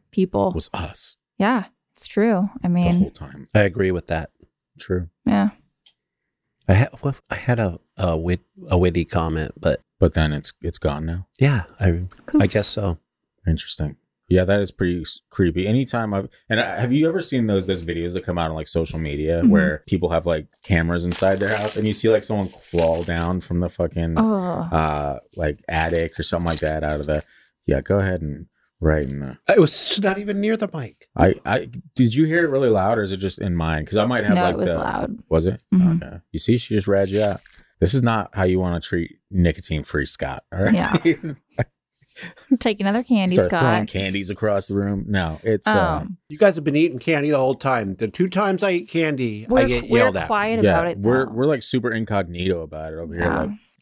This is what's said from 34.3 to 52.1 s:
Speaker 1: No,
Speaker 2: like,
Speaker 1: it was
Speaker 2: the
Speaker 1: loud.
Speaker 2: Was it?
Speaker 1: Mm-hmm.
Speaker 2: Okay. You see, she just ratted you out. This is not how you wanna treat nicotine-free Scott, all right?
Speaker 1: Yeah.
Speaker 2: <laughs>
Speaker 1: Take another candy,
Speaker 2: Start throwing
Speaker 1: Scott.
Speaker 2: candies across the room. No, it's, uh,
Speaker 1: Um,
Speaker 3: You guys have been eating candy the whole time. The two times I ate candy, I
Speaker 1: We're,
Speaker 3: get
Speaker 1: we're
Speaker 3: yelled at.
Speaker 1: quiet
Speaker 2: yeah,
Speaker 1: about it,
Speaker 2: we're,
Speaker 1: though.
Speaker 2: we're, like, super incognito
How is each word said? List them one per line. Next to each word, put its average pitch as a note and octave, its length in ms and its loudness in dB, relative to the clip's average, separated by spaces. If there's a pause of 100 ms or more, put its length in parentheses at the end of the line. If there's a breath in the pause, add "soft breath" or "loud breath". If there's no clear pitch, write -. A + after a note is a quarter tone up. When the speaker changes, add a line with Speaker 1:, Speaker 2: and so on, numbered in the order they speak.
Speaker 1:
No, F3+ 80 2
Speaker 2:
like, F3 120 0
Speaker 1:
it - 40 -6
was F3+ 120 0
Speaker 2:
the E3 80 0
Speaker 1:
loud. - 400 -6 (100)
Speaker 2:
Was D#2+ 180 2
it? G2 140 -2 (120)
Speaker 1:
Mm-hmm. F3+ 300 4
Speaker 2:
Okay. - 140 -14 (160)
You E2+ 80 -4
see, - 160 2
she A#2 180 -4
just G2+ 140 0
ratted G2 220 2
you G2+ 120 0
out. G2+ 180 -2 (400 soft breath)
This F#2+ 140 4
is C3 80 4
not A2+ 320 0
how G2 100 0
you F#2 140 4
wanna F2 220 0
treat - 380 -4 (120)
nicotine-free D#2 760 0
Scott, - 360 -6 (100)
all F#2 120 -2
right? A3 100 4
Speaker 1:
Yeah. F3 220 2
Speaker 2:
<laughs> - 680 -2 (960 loud breath)
Speaker 1:
Take G#3+ 220 0
another G#3 220 0
candy, F#3+ 340 2
Speaker 2:
Start F3+ 140 4
throwing E3 360 2
Speaker 1:
Scott. - 20 -6
Speaker 2:
candies F#2+ 400 -2
across G2+ 380 -2
the G2 80 -2
room. G2+ 340 -2
No, F2 340 0
it's, A2 240 0
uh, F#3 360 2
Speaker 1:
Um, F3+ 160 -12 (100)
Speaker 3:
You D3+ 80 -14
guys G3 200 4
have D#3+ 80 -6
been C#3+ 120 0
eating D3+ 220 2
candy D3 320 0
the C#3+ 80 2
whole C3 160 2
time. A#2 420 -2
The A2 120 -2
two F3+ 200 0
times F#3+ 340 0
I G3 80 2
ate F3+ 200 -2
candy, B2+ 560 -2
I A3 60 -4
Speaker 1:
We're, B3+ 140 4
Speaker 3:
get B3 240 -2
Speaker 1:
we're A#3 80 6
Speaker 3:
yelled B3 200 2
at. E3 80 -4
Speaker 1:
quiet A3 360 -2
Speaker 2:
yeah, C#3+ 100 6
Speaker 1:
about E3+ 160 2
it, E3 100 -6
Speaker 2:
we're, B2+ 260 2
Speaker 1:
though. G#2+ 80 -8
Speaker 2:
we're, A#2+ 140 0
like, C#3+ 160 0
super B2 280 -2
incognito F#2+ 720 -2